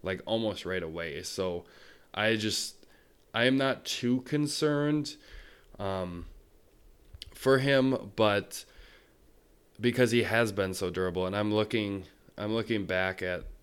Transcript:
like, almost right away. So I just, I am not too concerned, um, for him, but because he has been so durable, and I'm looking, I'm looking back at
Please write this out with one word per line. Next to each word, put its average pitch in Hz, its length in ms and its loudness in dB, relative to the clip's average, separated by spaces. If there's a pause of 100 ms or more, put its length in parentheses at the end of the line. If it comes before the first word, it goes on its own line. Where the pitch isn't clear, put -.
like, 92 220 -4
almost 110 400 -2
right 92 180 -2
away. 82 400 -6
So 90 420 -4 (480)
I 110 220 2
just, 107 400 -2 (580)
I 117 120 2
am 131 120 4
not 135 280 0
too 123 360 0
concerned, 147 960 0 (640)
um, 92 460 -4 (1080)
for 135 260 4
him, 131 560 2
but 104 500 2 (1120)
because 117 320 4
he 117 120 4
has 110 280 2
been 95 220 -2
so 95 160 -2
durable, 92 360 0
and 95 100 -2
I'm 107 180 0
looking, 104 500 0 (340)
I'm 107 160 -4
looking 110 320 -2
back 92 360 0
at 90 220 -4 (200)